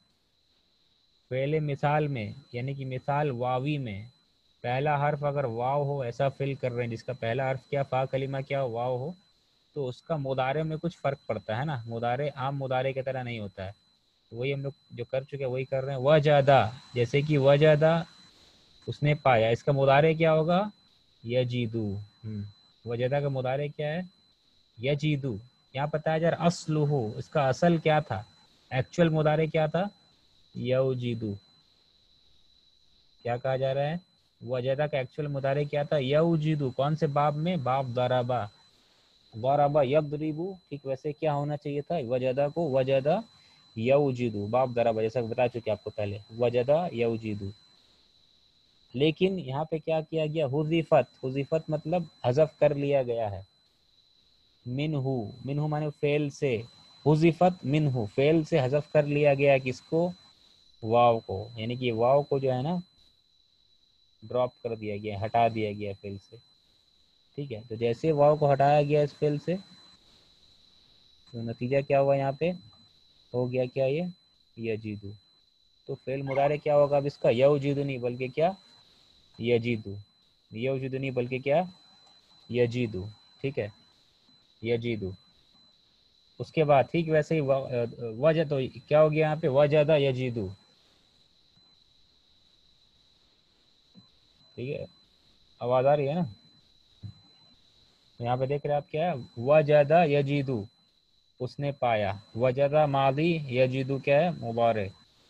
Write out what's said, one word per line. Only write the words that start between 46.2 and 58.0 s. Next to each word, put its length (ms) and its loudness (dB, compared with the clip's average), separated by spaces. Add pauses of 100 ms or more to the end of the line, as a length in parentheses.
वजदा 600 0
यउजिदू। 580 -4 (1400)
लेकिन 460 0
यहाँ 320 -6
पे 80 -4
क्या 220 -2
किया 240 -4
गया, 220 -2
हुजीफत, 600 2 (160)
हुजीफत 460 -4
मतलब 400 -4 (160)
हज़फ 340 2
कर 160 4
लिया 280 0
गया 260 -2
है। 160 -10 (1200)
मिनहू, 640 -4 (140)
मिनहू 220 -4
माने 240 -4
फेल 400 0
से, 240 -2 (500)
हुजीफत 600 4
मिनहू, 420 0